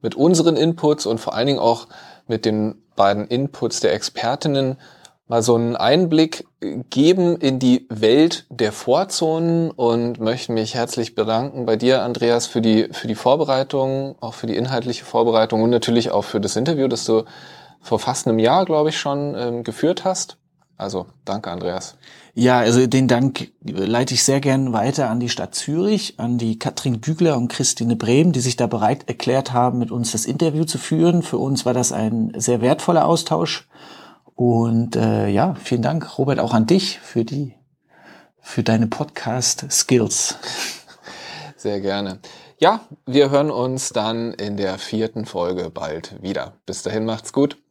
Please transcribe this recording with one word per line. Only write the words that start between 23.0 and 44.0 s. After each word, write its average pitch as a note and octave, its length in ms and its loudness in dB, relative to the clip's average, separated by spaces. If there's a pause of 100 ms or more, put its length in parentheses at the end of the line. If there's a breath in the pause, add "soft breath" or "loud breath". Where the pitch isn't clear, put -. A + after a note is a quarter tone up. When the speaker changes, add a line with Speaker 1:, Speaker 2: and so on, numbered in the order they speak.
Speaker 2:
Dank B2+ 420 0 (120)
leite A#2 500 -2
ich A#2+ 120 0
sehr C3+ 160 2
gern C3+ 340 0
weiter B2+ 340 0
an A#2 120 -2
die A#2+ 100 -4
Stadt - 240 -8
Zürich, F#3 640 -2
an A#2+ 160 -2
die A2+ 220 -2
Katrin A#2 420 -4
Gügler D#3 380 0
und A#2+ 100 -2
Christine A#2 480 -2
Brehm, C3 360 4
die C3 80 0
sich B2 160 -2
da A#2+ 100 0
bereit A2 420 -2
erklärt B2+ 460 -2
haben, B2 240 2
mit A#2+ 120 -2
uns A#2+ 220 -4
das - 140 -4
Interview D#3 380 0
zu D#3+ 120 -6
führen. E3 460 2
Für - 160 -4
uns C3+ 260 -2
war B2 80 0
das B2 200 0
ein A2 440 -2
sehr B2 240 0
wertvoller D3+ 460 2
Austausch. E3 640 0 (680 loud breath)
Und, A#2 600 0
äh, A2 320 2
ja, A#2 260 2
vielen B2 280 -4
Dank, D3 360 -4
Robert, C3+ 220 0
auch A#2 140 -2
an A2 120 4
dich F#3+ 320 0
für - 260 -4
die, C3+ 300 -8 (840 soft breath)
für - 240 -6
deine A2+ 240 2
Podcast-Skills. - 1500 -2 (1160 loud breath)
Speaker 1:
Sehr G#2 240 -4
gerne. G2 380 -4 (400 loud breath)
Ja, G#3 220 4 (260)
wir C#3 240 4
hören C#3+ 220 2
uns B2+ 380 -4
dann A2+ 420 -4